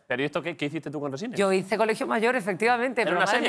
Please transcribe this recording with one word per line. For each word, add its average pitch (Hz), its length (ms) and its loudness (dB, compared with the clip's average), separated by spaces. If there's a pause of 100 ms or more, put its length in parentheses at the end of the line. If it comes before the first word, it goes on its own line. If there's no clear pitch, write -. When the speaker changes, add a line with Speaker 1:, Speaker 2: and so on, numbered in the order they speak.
Speaker 1:
¿Pero 127 140 0
y - 20 2
esto 151 180 -2
qué, 143 140 -6
qué - 100 -4
hiciste 151 240 -6
tú 139 100 -8
con 143 120 -4
resines? 190 260 -8
Speaker 2:
Yo 196 140 4
hice 190 260 0
Colegio 220 300 0
Mayor, 240 260 2
efectivamente, 233 680 0
Speaker 1:
¿Era 170 80 2
Speaker 2:
pero 175 80 2
Speaker 1:
una 180 80 4
Speaker 2:
madre 202 120 2
Speaker 1:
serie? - 100 0